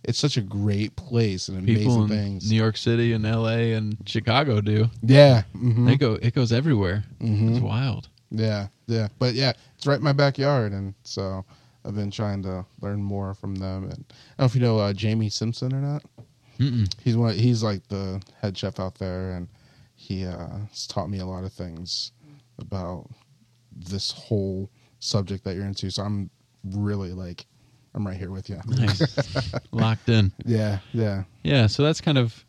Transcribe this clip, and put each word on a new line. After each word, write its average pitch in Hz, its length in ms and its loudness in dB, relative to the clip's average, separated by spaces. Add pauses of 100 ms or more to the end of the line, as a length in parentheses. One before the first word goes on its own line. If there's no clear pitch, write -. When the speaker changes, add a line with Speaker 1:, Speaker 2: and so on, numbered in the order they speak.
Speaker 1:
it's - 160 -2
such 143 180 0
a 117 40 0
great 101 540 -2
place 110 540 -2
and 95 160 -6
Speaker 2:
People 113 300 4
Speaker 1:
amazing 110 80 4
Speaker 2:
in 104 60 4
Speaker 1:
things. 101 420 -2
Speaker 2:
New 113 40 4
York 110 220 2
City 117 360 2
and 107 120 0
L 113 240 0
A 117 240 2
and 107 320 -2
Chicago 113 560 2
do. 107 280 2 (120)
Speaker 1:
Yeah. 131 420 10 (120)
Mm-hmm. 120 320 2
Speaker 2:
They 123 100 6
go, 120 160 4
it 117 200 0
goes 120 180 2
everywhere. 107 520 2 (160)
Speaker 1:
Mm-hmm. 113 340 2
Speaker 2:
It's 123 60 2
wild. 110 480 -2 (240)
Speaker 1:
Yeah, 107 360 -2 (200)
yeah. 113 200 0 (120)
But 123 140 0
yeah, 127 200 0 (220)
it's - 120 -12
right 143 100 4
in 113 60 -4
my 143 100 2
backyard, 139 600 2
and 98 200 -6 (100)
so 95 400 -6 (400)
I've 101 120 -8
been 101 160 -4
trying 101 320 -4
to 92 220 -6 (160)
learn 101 200 -4
more 98 320 -4
from 101 220 -8
them. 95 300 -6
And 92 80 -10
I - 0 -
don't - 460 -18
know 135 60 4
if 123 100 2
you 123 60 4
know, 113 160 2
uh, 101 160 0
Jamie 107 360 0
Simpson 117 440 -4
or 135 80 -4
not. 143 220 -6 (560)
Speaker 2:
Mm-mm. 120 280 0 (160)
Speaker 1:
He's 117 140 2
one, 113 180 2
he's, 117 280 2
like, 101 240 -4
the 98 340 -6 (200)
head 101 160 -4
chef 98 220 -6
out 92 160 -6
there, 92 400 -6
and 90 120 -8 (480)
he, 95 300 -6
uh, 85 220 -8 (220)
has - 180 -12
taught 95 220 -6
me 98 100 -6
a 92 60 -6
lot 92 180 -8
of 95 100 -8
things 87 580 -10 (480)
about 90 500 -10 (680)
this 92 360 -8
whole 98 580 -4 (300)
subject 98 460 -2
that 92 100 -4
you're 98 100 -6
into. 98 260 -6
So 101 120 -6
I'm 101 260 -4 (340)
really, 101 500 -4
like, 90 320 -12 (480)
I'm 104 120 -4
right 92 120 -8
here 92 140 -10
with 95 180 -12
you. 95 160 -10
Speaker 2:
Nice. 127 880 0 (100)
Speaker 1:
<laughs> - 80 -18
Speaker 2:
Locked 113 380 0
in. 107 240 4 (120)
Speaker 1:
Yeah, 107 340 0 (140)
yeah. 104 300 0 (200)
Speaker 2:
Yeah, 135 240 4
so 139 160 2
that's 156 180 2
kind 147 160 2
of 120 320 0